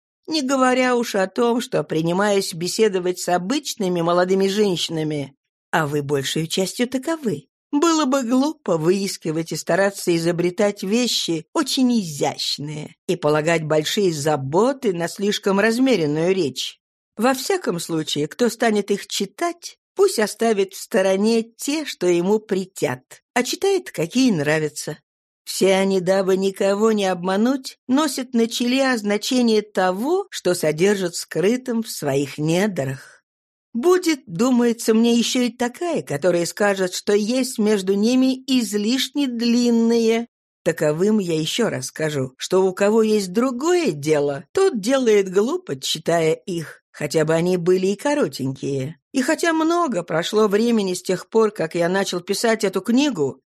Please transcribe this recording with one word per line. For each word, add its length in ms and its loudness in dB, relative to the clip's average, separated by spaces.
не 160 -2
говоря 540 2
уж 180 -2
о 140 0
том, 340 0
что, 220 -2
принимаясь 720 0
беседовать 640 0
с 100 -6
обычными 720 -2
молодыми 460 2
женщинами, 880 -2
а 140 2
вы 160 -2
большей 460 -4
частью 400 -2
таковы, 600 -6
было 340 2
бы 180 0
глупо 560 0
выискивать 720 -2
и 40 -6
стараться 600 0
изобретать 640 0
вещи 720 -2
очень 460 2
изящные 960 -6
и 80 0
полагать 480 0
большие 480 0
заботы 800 0
на 160 -2
слишком 520 -2
размеренную 720 2
речь. 460 -4
Во 200 2
всяком 440 -4
случае, 480 -4
кто 220 0
станет 400 0
их 160 -2
читать, 720 -6
пусть 240 2
оставит 540 0
в 80 -14
стороне 640 2
те, 420 -6
что 220 -4
ему 320 2
претят, 840 -6
а 100 0
читает, 480 -2
какие 400 0
нравятся. 640 -2
Все 280 2
они, 260 2
дабы 380 2
никого 560 0
не 120 0
обмануть, 720 0
носят 460 0
на 140 2
челе 440 0
означение 720 0
того, 680 -2
что 260 -2
содержат 600 0
скрытым 680 -2
в 80 -12
своих 460 -4
недрах. 840 -2
Будет, 520 2
думается 680 2
мне, 240 4
еще 240 0
и 80 0
такая, 520 -4
которая 440 0
скажет, 480 0
что 200 -2
есть 460 0
между 340 2
ними 540 2
излишне 800 0
длинные. 1000 2
Таковым 560 2
я 180 -2
еще 320 -2
раз 180 -6
скажу, 500 -4
что 280 2
у 80 0
кого 280 2
есть 320 0
другое 580 0
дело, 640 0
тот 260 2
делает 500 2
глупо, 480 -2
читая 560 0
их, 580 -10
хотя 340 -2
бы 80 0
они 240 2
были 300 2
и 80 0
коротенькие. 1000 -4
И 80 0
хотя 320 0
много 480 0
прошло 460 0
времени 480 0
с 80 -10
тех 260 -4
пор, 220 2
как 240 -6
я 120 2
начал 320 -2
писать 440 -2
эту 180 0
книгу, 640 0